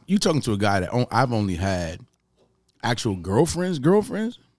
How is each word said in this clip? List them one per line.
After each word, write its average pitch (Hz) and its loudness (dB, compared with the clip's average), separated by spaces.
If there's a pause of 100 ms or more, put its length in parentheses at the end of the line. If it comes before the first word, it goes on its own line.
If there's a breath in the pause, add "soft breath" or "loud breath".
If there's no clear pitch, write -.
you 196 2
talking 156 2
to 113 0
a 101 0
guy 101 2
that 90 -4
on-, 123 0
I've 120 2
only 104 0
had 87 -4 (800)
actual 113 -2
girlfriends, 151 0
girlfriends, 202 0 (180)